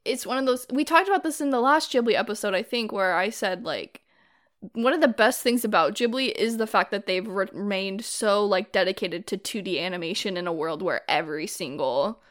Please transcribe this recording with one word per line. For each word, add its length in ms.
it's 220
one 100
of 80
those, 260
we 140
talked 240
about 140
this 180
in 80
the 140
last 280
Ghibli 240
episode, 400
I 80
think, 300
where 240
I 140
said, 340
like, 380
one 180
of 80
the 80
best 320
things 240
about 300
Ghibli 380
is 260
the 80
fact 240
that 160
they've 200
re-, 280
remained 500
so, 400
like, 260
dedicated 580
to 100
two 240
D 180
animation 560
in 100
a 60
world 300
where 260
every 380
single 720